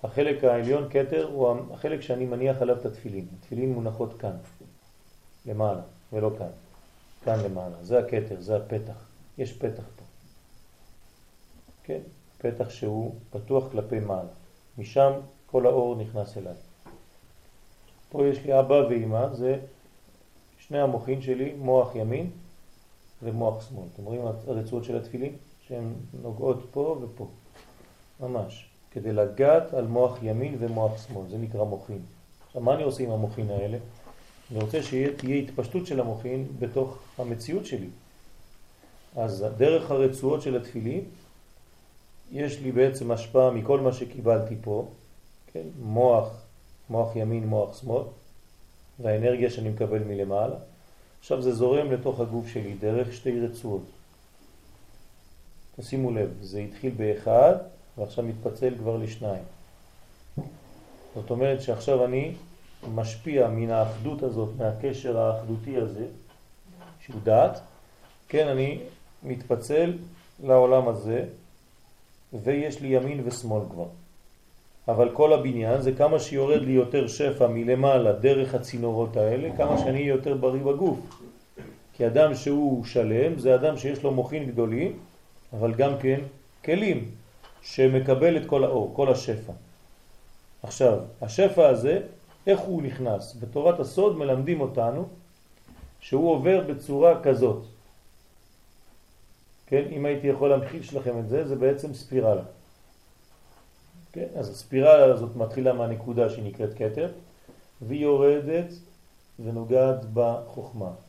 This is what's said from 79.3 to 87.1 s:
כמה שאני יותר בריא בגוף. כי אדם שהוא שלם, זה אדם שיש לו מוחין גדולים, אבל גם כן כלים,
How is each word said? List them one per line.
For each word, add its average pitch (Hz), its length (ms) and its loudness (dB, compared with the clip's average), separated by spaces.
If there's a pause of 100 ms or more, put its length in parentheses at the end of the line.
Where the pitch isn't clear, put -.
כמה 147 200 2
שאני 131 220 0
יותר 139 380 0
בריא 131 260 2
בגוף. 143 360 2 (920)
כי 120 140 2
אדם 143 280 6
שהוא 139 500 0
שלם, 123 540 0
זה 127 160 6
אדם 139 220 2
שיש 135 260 -6
לו 139 80 2
מוחין 135 340 -2
גדולים, 120 540 -2 (540)
אבל 113 200 -2
גם 139 260 2
כן 135 200 2 (460)
כלים, 170 460 -2 (560)